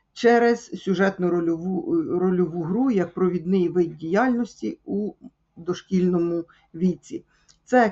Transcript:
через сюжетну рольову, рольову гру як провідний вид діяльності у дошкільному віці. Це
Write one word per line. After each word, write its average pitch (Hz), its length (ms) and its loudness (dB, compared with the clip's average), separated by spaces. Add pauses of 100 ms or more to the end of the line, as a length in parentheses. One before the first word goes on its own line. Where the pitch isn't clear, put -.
(140)
через 233 520 2 (180)
сюжетну 190 460 0
рольову, 170 720 -2 (160)
рольову 175 440 0
гру 233 280 0
як 175 220 0
провідний 175 560 0
вид 160 280 0
діяльності 214 880 -2
у 202 280 -4 (440)
дошкільному 175 840 0 (300)
віці. 170 500 -4 (420)
Це 247 260 2